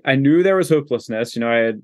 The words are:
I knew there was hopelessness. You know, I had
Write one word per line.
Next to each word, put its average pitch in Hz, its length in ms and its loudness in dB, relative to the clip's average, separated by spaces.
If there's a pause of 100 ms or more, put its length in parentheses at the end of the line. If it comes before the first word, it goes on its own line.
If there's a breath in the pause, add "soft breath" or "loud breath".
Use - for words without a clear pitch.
I 135 100 2
knew 143 300 2
there 190 100 2
was 180 140 0
hopelessness. 131 680 -4
You 120 60 -6
know, 117 100 -2
I 117 60 2
had 113 280 -2